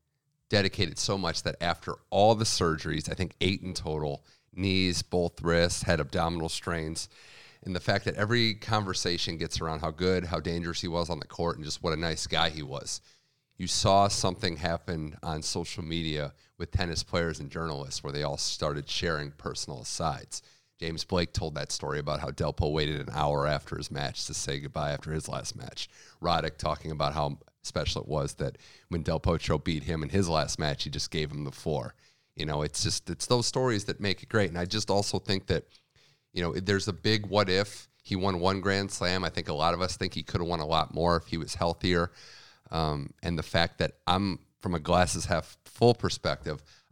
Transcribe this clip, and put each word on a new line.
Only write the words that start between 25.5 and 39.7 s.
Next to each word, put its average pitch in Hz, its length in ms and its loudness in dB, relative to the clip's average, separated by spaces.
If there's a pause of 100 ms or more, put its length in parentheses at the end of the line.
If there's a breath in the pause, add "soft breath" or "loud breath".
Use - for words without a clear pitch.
match. - 360 -10 (320 loud breath)
Roddick 82 340 2
talking 78 340 -4
about 73 220 0
how 73 260 -2 (240)
special - 380 -4
it - 80 -10
was 73 260 -2
that 71 220 -4 (320 loud breath)
when 85 140 -2
Del 80 180 0
Potro 82 420 0
beat 76 220 -2
him 80 180 -2
in 71 60 -4
his 95 180 2
last 76 320 0
match, 73 260 0
he 71 60 -6
just 71 200 -6
gave 76 200 -2
him 73 140 -6
the 67 80 -6
floor. 69 420 -4 (400 soft breath)
You 78 120 -4
know, 76 160 0
it's - 200 -2
just, - 280 -2
it's - 160 -6
those 123 200 4
stories 120 380 0
that 98 160 -6
make 98 220 0
it - 80 -18
great. 101 180 4
And 87 100 -4
I 90 60 0
just 104 240 -4
also 98 300 2
think 95 300 -2
that, 87 160 2 (680 soft breath)
you 90 100 -2
know, 85 120 0
there's 95 340 0
a 90 60 -2
big 107 320 0
what 98 240 4
if. - 380 0 (140)
He 101 140 -2
won 92 240 2
one 95 220 4
Grand 98 280 2
Slam. 92 340 0
I 80 40 2
think 87 220 -4
a 78 40 0
lot 80 200 4